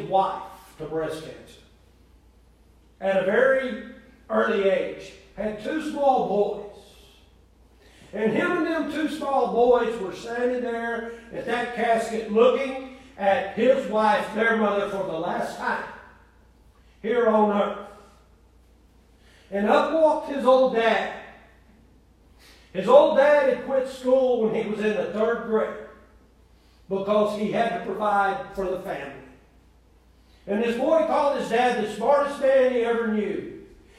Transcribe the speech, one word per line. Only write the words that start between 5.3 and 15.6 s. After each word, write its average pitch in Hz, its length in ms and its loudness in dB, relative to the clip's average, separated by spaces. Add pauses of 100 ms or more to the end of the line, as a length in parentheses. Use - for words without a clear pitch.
Had 214 280 -6
two 302 260 -6
small 277 380 0
boys. 202 380 -2 (1500)
And 214 200 0
him 349 260 0
and 320 80 0
them 320 260 -4
two 302 160 -4
small 262 460 -2
boys 226 480 4
were 180 100 -8
standing 247 480 -4
there 233 520 -6 (200)
at - 140 -10
that 240 280 -4
casket 220 560 -2
looking 254 680 0 (180)
at 196 380 0
his 247 320 2
wife, 214 480 0
their 220 240 0
mother, 202 320 -2
for 190 140 -6
the 165 140 -8
last - 380 -6
time - 280 -6 (1160)